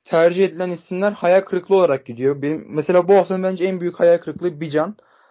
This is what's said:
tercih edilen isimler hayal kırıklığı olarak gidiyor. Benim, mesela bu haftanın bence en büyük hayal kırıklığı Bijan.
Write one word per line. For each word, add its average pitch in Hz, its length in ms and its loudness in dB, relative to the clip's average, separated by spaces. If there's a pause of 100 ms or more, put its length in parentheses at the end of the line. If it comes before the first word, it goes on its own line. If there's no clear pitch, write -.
tercih 175 420 2
edilen 180 240 -6
isimler 185 420 -4
hayal 185 300 2
kırıklığı 190 340 -2
olarak 151 300 2
gidiyor. 131 360 -4
Benim, 151 280 -6
mesela 170 380 0
bu 196 60 4
haftanın 190 300 2
bence 185 220 -4
en 185 160 -4
büyük 175 180 -6
hayal 170 180 4
kırıklığı 160 440 -8
Bijan. 160 360 -4 (340)